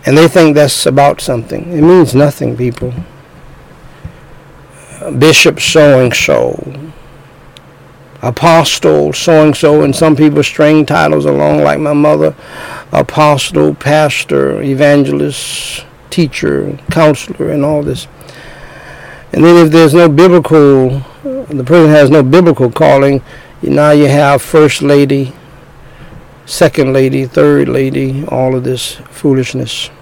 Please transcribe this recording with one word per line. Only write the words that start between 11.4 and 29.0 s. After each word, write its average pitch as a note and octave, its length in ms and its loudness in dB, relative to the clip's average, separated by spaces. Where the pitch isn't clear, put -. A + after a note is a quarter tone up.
like D2 160 0
my D3+ 140 -4
mother, D3+ 420 0
apostle, D3+ 840 0
pastor, C#3+ 880 -2
evangelist, C#3+ 1200 -2
teacher, C3+ 680 -4
counselor, D3+ 580 -2
and D3 140 -4
all D3+ 180 -4
this. C3+ 240 -8
And - 120 -2
then E3+ 220 4
if D3+ 60 0
there's D#3+ 200 4
no E3+ 160 4
biblical, C#3+ 960 2
the A#3+ 440 -10
person D#3+ 240 4
has D3+ 200 4
no D3+ 120 4
biblical E3 480 2
calling, C#3 520 2
now D3 300 0
you D3 160 4
have C#3+ 340 2
first D3+ 420 0
lady, C#3 500 0
second C3+ 460 0
lady, C3+ 340 0
third C#3+ 420 0
lady, C3+ 580 -4
all C3 280 -4
of B2+ 80 -6
this B2+ 320 -8